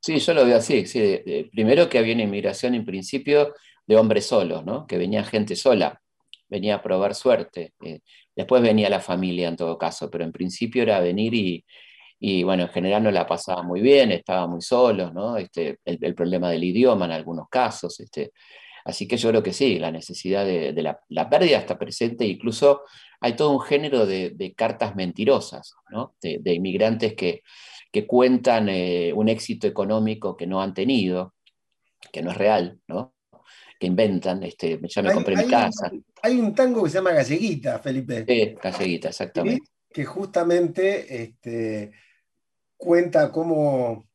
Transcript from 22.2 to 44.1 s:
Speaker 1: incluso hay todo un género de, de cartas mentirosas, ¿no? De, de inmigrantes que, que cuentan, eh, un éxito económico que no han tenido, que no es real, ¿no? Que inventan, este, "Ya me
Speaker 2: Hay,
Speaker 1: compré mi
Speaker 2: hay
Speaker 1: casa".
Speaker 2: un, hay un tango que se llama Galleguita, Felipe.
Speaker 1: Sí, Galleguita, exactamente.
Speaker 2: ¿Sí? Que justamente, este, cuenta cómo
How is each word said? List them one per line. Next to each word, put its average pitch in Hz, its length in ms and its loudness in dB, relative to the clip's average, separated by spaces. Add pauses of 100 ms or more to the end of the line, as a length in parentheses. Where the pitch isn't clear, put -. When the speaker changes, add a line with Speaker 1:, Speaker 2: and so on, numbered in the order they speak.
Speaker 1:
incluso 117 560 2 (380)
hay 120 160 -2
todo 151 160 2
un 135 100 2
género 143 460 2
de, 92 240 -2
de 95 240 -10
cartas 110 400 -2
mentirosas, 98 800 -2 (160)
¿no? 117 300 -10
De, - 200 -6
de 87 140 0
inmigrantes 107 600 -2
que, - 280 -4 (480)
que 104 160 -2
cuentan, 123 600 4
eh, 90 440 0
un 107 140 2
éxito 110 400 -2
económico 104 680 -2
que 87 100 -10
no 95 140 -4
han 98 120 -4
tenido, 95 640 -2 (760)
que 78 100 -12
no 87 100 -6
es 87 60 -8
real, 92 500 2
¿no? 107 280 -10 (640)
Que 92 80 -4
inventan, 92 560 0
este, 82 440 -6
"Ya - 140 -4
me 180 80 2
Speaker 2:
Hay, 196 60 4
Speaker 1:
compré 196 200 0
mi 196 60 2
Speaker 2:
hay 240 80 0
Speaker 1:
casa". 110 420 0
Speaker 2:
un, - 140 -14 (160)
hay 247 180 2
un 208 160 0
tango 254 280 2
que 160 60 0
se 170 100 -2
llama 185 120 2
Galleguita, 143 680 0
Felipe. 123 480 -6
Speaker 1:
Sí, 110 340 2
Galleguita, 90 480 -2
exactamente. - 560 -4
Speaker 2:
¿Sí? - 60 -20 (220)
Que 143 120 -4
justamente, 175 1160 0
este, 110 680 -6 (840)
cuenta 170 540 2
cómo 143 840 0